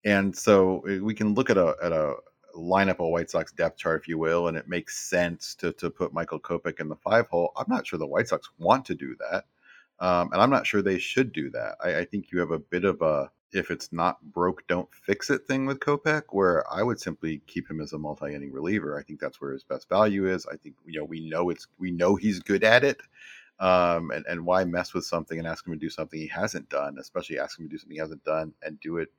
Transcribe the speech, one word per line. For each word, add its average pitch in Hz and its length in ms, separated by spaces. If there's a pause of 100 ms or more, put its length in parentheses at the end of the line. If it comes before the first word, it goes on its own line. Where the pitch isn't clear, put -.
And 98 280
so, 95 540
uh, 98 160
we 110 120
can 104 180
look 127 160
at 104 80
a, 85 260
at 85 80
a 78 240 (400)
lineup, 92 440
a 85 100
White 85 200
Sox 82 220
depth 82 260
chart, 80 220
if - 80
you 82 100
will, 82 300
and 82 80
it 78 140
makes 87 280
sense 87 580
to, 85 180
to 85 160
put 87 240
Michael 82 260
Kopech 82 400
in 80 80
the 76 80
five 117 320
hole. - 300
I'm - 100
not 247 180
sure 85 140
the 76 80
White 95 220
Sox - 280
want 107 280
to 82 100
do 67 240
that. - 280 (520)
Um, 87 340
and 92 80
I'm 123 80
not 139 160
sure 104 160
they 95 160
should 127 340
do - 200
that. 57 300
I, 82 180
I 90 60
think - 260
you 90 80
have 82 120
a 78 80
bit 87 240
of 92 180
a, 73 300 (220)
if 95 180
it's - 220
not 85 280
broke, 87 460
don't 90 240
fix - 380
it 139 180
thing 135 180
with 135 140
Kopech, 147 520
where 90 380
I 98 140
would 117 160
simply 80 480
keep - 220
him 78 100
as 76 140
a 76 60
multi-inning 73 520
reliever. 76 480
I - 40
think - 160
that's 69 200
where 69 140
his 67 100
best - 240
value 98 400
is. 90 200
I 80 100
think, - 180 (100)
you 80 140
know, 76 60
we 80 240
know 87 220
it's, - 160 (100)
we 90 140
know 87 240
he's 95 240
good 101 240
at 117 200
it. - 180 (580)
Um, 87 520
and, - 160
and 85 180
why 92 200
mess 87 280
with 87 120
something 82 320
and 82 100
ask 82 180
him 85 80
to 78 60
do 78 120
something 80 280
he 78 80
hasn't 90 420
done, 71 300
especially 80 400
ask - 180
him 82 80
to 71 60
do 78 60
something - 180
he 78 60
hasn't 78 240
done 80 280 (100)
and 78 160
do 82 180
it 80 220